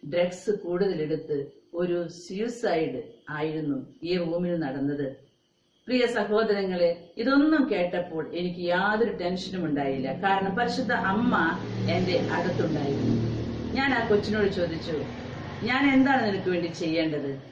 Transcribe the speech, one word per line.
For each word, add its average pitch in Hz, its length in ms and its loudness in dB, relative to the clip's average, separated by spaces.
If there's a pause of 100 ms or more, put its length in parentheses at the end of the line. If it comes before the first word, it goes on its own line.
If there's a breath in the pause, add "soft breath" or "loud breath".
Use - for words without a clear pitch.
(100)
"ഡ്രഗ്സ് 180 420 -2
കൂടുതലെടുത്ത് 160 1000 -2 (220)
ഒരു 175 340 -2
സ്യൂസൈഡ് 170 960 -4 (260)
ആയിരുന്നു 151 560 -4 (180)
ഈ 180 140 -2
റൂമിൽ 175 420 -2
നടന്നത്." 139 560 -4 (720)
പ്രിയ 247 200 2
സഹോദരങ്ങളെ, 202 1080 2
ഇതൊന്നും 285 540 4
കേട്ടപ്പോൾ 175 640 -2
എനിക്ക് 180 260 -4
യാതൊരു 190 580 2
ടെൻഷനും 180 480 -4
ഉണ്ടായില്ല. 143 560 -2
കാരണം 196 340 2
പരിശുദ്ധ 240 360 0
അമ്മ 214 440 2 (540)
എന്റെ 180 300 2 (140)
അടുത്തുണ്ടായിരുന്നു. 147 840 0 (580)
ഞാൻ 269 200 0
ആ 233 140 0
കൊച്ചിനോട് 208 440 2
ചോദിച്ചു, 160 520 -2 (600)
"ഞാൻ 269 300 2
എന്താണ് 262 320 6
നിനക്ക് 190 240 0
വേണ്ടി 170 180 0
ചെയ്യേണ്ടത്?" 156 760 -2 (100)